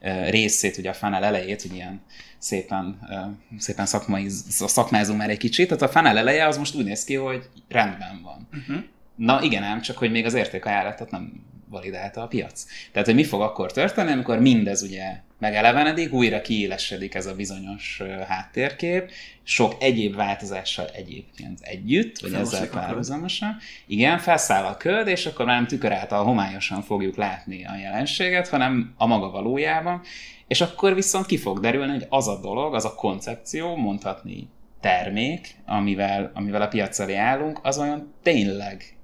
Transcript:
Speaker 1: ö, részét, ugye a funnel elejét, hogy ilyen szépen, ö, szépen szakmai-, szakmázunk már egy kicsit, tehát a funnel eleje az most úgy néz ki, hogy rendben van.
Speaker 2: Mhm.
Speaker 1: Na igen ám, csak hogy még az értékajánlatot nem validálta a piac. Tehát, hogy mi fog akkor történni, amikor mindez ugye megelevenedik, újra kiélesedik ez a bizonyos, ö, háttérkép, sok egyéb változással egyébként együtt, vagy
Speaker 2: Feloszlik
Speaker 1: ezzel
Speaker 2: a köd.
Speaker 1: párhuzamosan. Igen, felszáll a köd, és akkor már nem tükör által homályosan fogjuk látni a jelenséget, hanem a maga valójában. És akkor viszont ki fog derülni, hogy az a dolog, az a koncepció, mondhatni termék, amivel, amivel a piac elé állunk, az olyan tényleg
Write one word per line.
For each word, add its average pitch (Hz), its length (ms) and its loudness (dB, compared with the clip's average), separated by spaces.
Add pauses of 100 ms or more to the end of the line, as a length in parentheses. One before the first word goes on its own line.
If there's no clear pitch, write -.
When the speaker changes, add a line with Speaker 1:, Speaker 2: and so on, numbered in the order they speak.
Speaker 1:
ö, 92 280 -2
részét, 104 460 2
ugye 92 140 -6
a 90 40 -8
funnel 98 300 -2
elejét, 101 380 0
hogy 90 120 -10
ilyen 92 260 -10 (380)
szépen, 95 600 -4 (120)
ö, 101 480 -12
szépen 101 280 -4
szakmai-, 101 420 -2 (200)
szakmázunk 107 720 2
már 107 120 -2
egy 107 80 0
kicsit, 170 300 2
tehát 147 140 2
a 135 60 4
funnel 107 300 8
eleje 143 280 4
az 147 120 2
most 143 160 -4
úgy 131 100 0
néz 101 200 -4
ki, 139 100 -2
hogy 131 340 -4 (200)
rendben 95 540 0
van. - 280 -16
Speaker 2:
Mhm. 143 280 -8 (380)
Speaker 1:
Na 120 260 4
igen 113 200 2
ám, 104 180 -2
csak - 180 -8
hogy 117 120 2
még 113 140 0
az 117 100 2
értékajánlatot 101 760 -2
nem 90 220 -10 (380)
validálta 98 520 -10
a 117 40 -8
piac. - 380 -6 (280)
Tehát, 101 140 2
hogy 117 100 8
mi 151 80 8
fog 104 160 0
akkor 104 320 -2
történni, 170 400 0
amikor 123 260 0
mindez 110 440 6
ugye 95 200 -8 (360)
megelevenedik, 127 760 4
újra 110 280 4
kiélesedik 98 760 -2
ez 95 120 -4
a 95 80 -8
bizonyos, 98 680 -10
ö, 98 40 -6 (240)
háttérkép, 143 840 -2 (320)
sok - 380 2
egyéb 113 340 4
változással 98 760 -4
egyébként - 720 -14
együtt, 123 560 0
vagy 95 120 -8
Speaker 2:
Feloszlik 98 300 -2
Speaker 1:
ezzel 92 60 -2
Speaker 2:
a - 40 -10
köd. 90 100 -4
Speaker 1:
párhuzamosan. 147 760 -4 (300)
Igen, 131 320 4
felszáll 151 460 4
a 95 120 -4
köd, 208 300 2
és 180 200 0
akkor 135 200 -2
már 123 100 4
nem 120 100 2
tükör 127 260 0
által 101 320 0
homályosan 98 580 0
fogjuk 98 340 -2
látni 95 500 -4
a 98 100 -8
jelenséget, 147 720 0
hanem 127 480 2
a 117 100 4
maga 101 240 4
valójában. 156 680 0 (480)
És - 120 2
akkor 190 340 4
viszont 190 320 2
ki - 100 2
fog 98 240 -2
derülni, 135 320 2
hogy 131 160 -4
az 131 200 4
a 98 120 -4
dolog, 120 340 -2
az 107 100 0
a 107 100 -4
koncepció, 117 840 -4
mondhatni 98 720 -4 (320)
termék, 101 760 0 (120)
amivel, 101 680 0
amivel 101 280 -2
a 104 60 0
piac 104 300 -2
elé 98 180 -2
állunk, 135 460 0
az 139 160 0
olyan 147 440 -4
tényleg 101 680 0 (140)